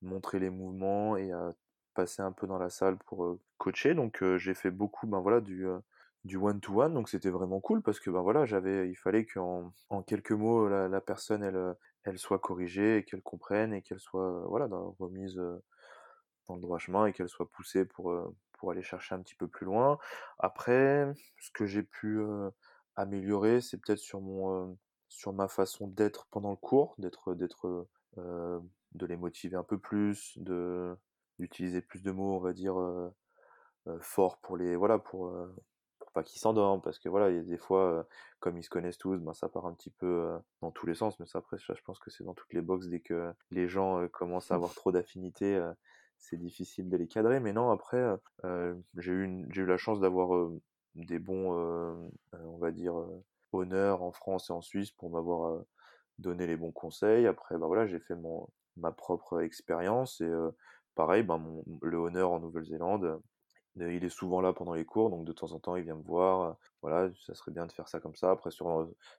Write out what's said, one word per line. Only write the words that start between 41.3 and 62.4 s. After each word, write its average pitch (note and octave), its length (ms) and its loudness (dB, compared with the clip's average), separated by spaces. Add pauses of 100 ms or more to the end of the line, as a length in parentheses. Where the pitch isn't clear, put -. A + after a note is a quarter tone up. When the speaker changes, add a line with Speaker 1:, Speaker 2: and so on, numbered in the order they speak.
Speaker 1:
après, - 200 -10
ça, - 160 -6
je - 80 -14
pense - 160 -12
que - 120 -20
c'est - 120 -14
dans F2+ 100 -10
toutes - 200 -16
les E2+ 80 0
boxes, F2+ 260 -2
dès E2+ 140 -4
que E2+ 320 -4 (180)
les F2+ 160 0
gens, F#2+ 340 2
heu, F2 80 0
commencent F2 420 -4
à F2+ 40 4
avoir F2 180 0
Speaker 2:
<laughs> - 20 -20
Speaker 1:
trop - 160 2
d'affinités, F#2 640 0
heu, E2+ 180 0 (440)
c'est - 200 -10
difficile F2+ 520 -8
de F2+ 80 4
les E2+ 100 -2
cadrer, A2+ 320 4
mais A2 140 -2
non, A#2+ 180 4
après, - 280 0
heu, A2+ 200 2 (260)
heu, F2+ 380 -4 (140)
j'ai F2+ 160 -2
eu F#2+ 120 2
une, F#2 280 -6
j'ai F#2+ 100 -2
eu - 20 0
la F2+ 120 6
chance G#2+ 220 0
d'avoir, F#2 360 4
heu, E2+ 260 2 (340)
des E2+ 240 -6
bons, F#2 380 -2
heu, E2+ 520 -4 (260)
heu, F2 120 -14
on E2 100 -14
va E2+ 140 0
dire, F2 280 -2
heu, F2 240 -8 (300)
honneurs F#2 500 2
en F2+ 80 -2
France - 380 -4
et F2 40 -4
en F2 80 -6
Suisse G2 300 -6
pour - 180 -12
m'avoir, E2 440 0
heu, D#2+ 120 -6 (540)
donné F2+ 280 -2
les E2 100 0
bons E2 140 -6
conseils. G#2+ 560 4
Après, - 300 -2
bah, E2 100 0
voilà, G#2 200 4
j'ai F2 120 -4
fait - 160 -10
mon... E2 320 -8 (300)
ma E2+ 140 -4
propre F2 500 -2
expérience F2 800 -2
et E2+ 40 -2
heu, E2 300 -2 (400)
pareil, F2+ 280 6
ben, F2 140 2
mon, D#2+ 260 -8 (180)
le E2+ 160 0
honneur F2 340 2
en E2+ 80 0
Nouvelle-Zélande, E2 640 -2